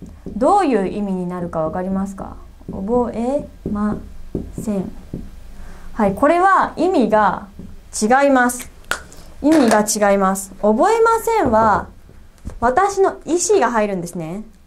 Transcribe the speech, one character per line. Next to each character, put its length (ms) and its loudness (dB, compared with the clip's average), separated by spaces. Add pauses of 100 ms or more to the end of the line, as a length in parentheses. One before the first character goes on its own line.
(260)
ど 320 2
う 80 2
い 160 2
う 60 -2
意 120 -6
味 120 -4
に 140 -4
な 140 -6
る 80 -6
か 120 -4
わ 100 -2
か 100 -6
り 80 -4
ま 180 -4
す 80 -10
か？ 220 -12 (340)
「覚 440 -2
え 340 -4 (240)
ま 240 -2 (640)
せ 160 -4
ん。」 160 -6 (1000)
は 140 0
い、 60 -2
こ 140 2
れ 100 4
は 380 2
意 120 0
味 200 2
が 380 2 (520)
違 280 4
い 40 6
ま 200 4
す。 200 -10 (680)
意 80 2
味 220 6
が 400 2
違 60 4
い 20 2
ま 180 2
す。 240 -12
「覚 320 4
え 80 2
ま 200 4
せ 200 0
ん。」 100 2
は、 360 2 (760)
私 400 2
の 240 2
意 140 0 (120)
思 80 6
が 120 2
入 180 0
る 80 -4
ん 60 -4
で 60 -6
す 60 -14
ね。 300 -8 (220)